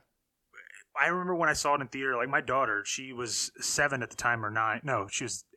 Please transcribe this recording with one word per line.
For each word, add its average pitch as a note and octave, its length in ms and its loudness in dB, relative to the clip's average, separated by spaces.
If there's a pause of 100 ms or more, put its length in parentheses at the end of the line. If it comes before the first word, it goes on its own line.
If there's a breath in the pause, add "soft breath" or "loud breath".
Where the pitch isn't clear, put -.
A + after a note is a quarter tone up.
(1000 loud breath)
I D3 80 6
remember F3+ 260 0
when E3+ 140 4
I D3+ 60 4
saw C#3+ 220 4
it C#3+ 60 0
in B2+ 60 -6
theater, C3+ 300 -2
like, B2 120 2
my D3 120 2
daughter, B2+ 440 2
she C3 280 -6
was A#2+ 380 -4 (100)
seven C#3 420 2
at A2 60 -6
the - 80 -12
time, A#2 280 0
or G#2 40 -2
nine. A2 340 0
No, A#2 260 0
she - 140 -4
was - 220 -8 (120)